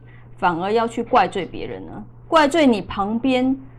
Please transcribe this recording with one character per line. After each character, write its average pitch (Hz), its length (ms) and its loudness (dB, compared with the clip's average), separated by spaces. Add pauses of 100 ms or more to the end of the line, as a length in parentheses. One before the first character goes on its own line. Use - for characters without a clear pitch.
(360)
反 180 220 0
而 190 120 -4
要 226 160 2
去 233 160 -6
怪 226 240 2
罪 196 200 -6
别 87 200 -10
人 95 200 -12
呢？ - 180 -16 (240)
怪 311 180 4
罪 302 200 4
你 226 160 4
旁 208 360 -4
边 262 380 0 (220)